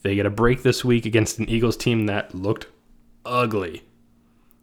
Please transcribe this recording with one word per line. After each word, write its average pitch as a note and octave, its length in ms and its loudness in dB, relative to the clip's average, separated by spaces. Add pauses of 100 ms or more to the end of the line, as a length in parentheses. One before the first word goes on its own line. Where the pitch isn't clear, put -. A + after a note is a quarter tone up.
they G2 140 0
get G2+ 100 2
a G2+ 60 0
break A#2 320 2
this B2 200 2
week A#2+ 220 2
against A2 340 0
an A2 100 -4
Eagles A2+ 280 0
team A2+ 300 0
that G2+ 260 -4
looked G2 340 -6 (580)
ugly A2 580 -2 (800)